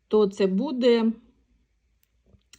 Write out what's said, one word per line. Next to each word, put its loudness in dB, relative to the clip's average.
То 2
це -2
буде 0